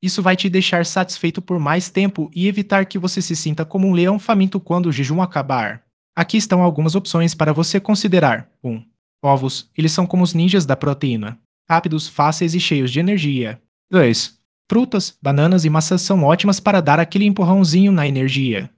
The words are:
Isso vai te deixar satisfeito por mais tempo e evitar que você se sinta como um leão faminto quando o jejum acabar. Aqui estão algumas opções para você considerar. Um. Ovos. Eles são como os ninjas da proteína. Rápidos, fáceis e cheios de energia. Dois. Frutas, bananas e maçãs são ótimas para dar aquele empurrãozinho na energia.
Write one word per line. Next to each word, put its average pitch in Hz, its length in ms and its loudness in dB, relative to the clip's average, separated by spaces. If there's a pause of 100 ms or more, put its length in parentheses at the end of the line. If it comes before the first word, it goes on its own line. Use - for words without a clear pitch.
Isso 185 200 -4
vai 185 140 2
te 185 140 -2
deixar 180 360 0
satisfeito 180 560 -4
por 180 180 -4
mais 160 300 -2
tempo 190 460 -2
e 180 120 0
evitar 196 380 0
que 190 120 -8
você 180 240 -4
se 165 140 -4
sinta 156 280 -4
como 190 240 0
um 190 60 2
leão 180 240 2
faminto 190 420 0
quando 175 280 -2
o 165 40 0
jejum 139 300 -2
acabar. 135 640 -4 (320)
Aqui 170 220 -2
estão 190 240 2
algumas 160 340 0
opções 170 400 -2
para 156 180 0
você 170 260 0
considerar. 180 720 0 (140)
Um. 113 180 -8 (420)
Ovos. 135 540 0
Eles 160 140 0
são 180 160 -2
como 180 160 2
os 175 100 0
ninjas 175 320 2
da 135 100 0
proteína. 127 640 -4 (300)
Rápidos, 165 380 0
fáceis 156 480 -2
e 180 40 0
cheios 139 320 -2
de 135 80 -2
energia. 147 600 -2 (280)
Dois. 131 480 2 (320)
Frutas, 226 520 -2
bananas 151 420 2
e 156 60 2
maçãs 160 320 0
são 190 220 2
ótimas 180 360 2
para 196 220 2
dar 151 180 2
aquele 170 260 0
empurrãozinho 190 680 4
na 160 160 2
energia. 131 720 -2